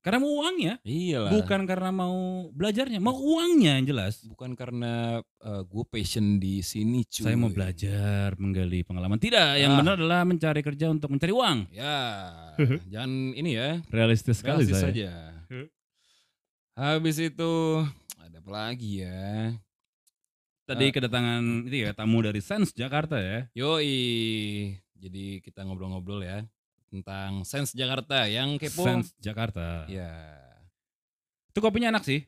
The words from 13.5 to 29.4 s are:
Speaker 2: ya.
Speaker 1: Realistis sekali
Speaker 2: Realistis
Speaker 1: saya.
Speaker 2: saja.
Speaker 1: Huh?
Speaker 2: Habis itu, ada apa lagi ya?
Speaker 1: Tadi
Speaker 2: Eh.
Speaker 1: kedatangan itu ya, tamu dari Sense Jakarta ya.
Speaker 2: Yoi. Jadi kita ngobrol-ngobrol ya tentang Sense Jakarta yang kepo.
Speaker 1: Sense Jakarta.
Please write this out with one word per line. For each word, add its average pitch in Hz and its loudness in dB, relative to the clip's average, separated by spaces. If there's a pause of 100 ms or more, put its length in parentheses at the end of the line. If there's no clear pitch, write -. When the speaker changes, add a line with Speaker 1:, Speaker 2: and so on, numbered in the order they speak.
Speaker 2:
ya. 147 -2
Speaker 1:
Realistis 113 4
sekali 143 2
Speaker 2:
Realistis 95 4
Speaker 1:
saya. 92 4
Speaker 2:
saja. 104 -2 (360)
Speaker 1:
Huh? 131 -12 (1080)
Speaker 2:
Habis 156 2
itu, 165 0 (640)
ada 82 -20
apa 98 -16
lagi 107 -6
ya? 101 -4 (1120)
Speaker 1:
Tadi 131 0
Speaker 2:
Eh. 135 2
Speaker 1:
kedatangan 120 0 (240)
itu 131 -6
ya, 104 -2
tamu 110 2
dari 104 0
Sense 202 -2
Jakarta 143 -2
ya. 104 -4
Speaker 2:
Yoi. 113 0 (220)
Jadi 95 -10
kita - -20
ngobrol-ngobrol 92 -8
ya 98 -8 (420)
tentang 98 -8
Sense 135 -6
Jakarta 131 0
yang 131 0
kepo. 151 -4
Speaker 1:
Sense 123 2
Jakarta. 87 -6